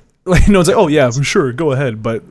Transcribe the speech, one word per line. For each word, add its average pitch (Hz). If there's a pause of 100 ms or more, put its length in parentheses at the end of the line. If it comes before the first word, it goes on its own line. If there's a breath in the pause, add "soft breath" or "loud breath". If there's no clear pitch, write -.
(120)
<laughs> -
like, 180
no 202
one's 165
like, -
"Oh 196
yeah, 143
for 135
sure, 139
go 151
ahead," 127
but, 113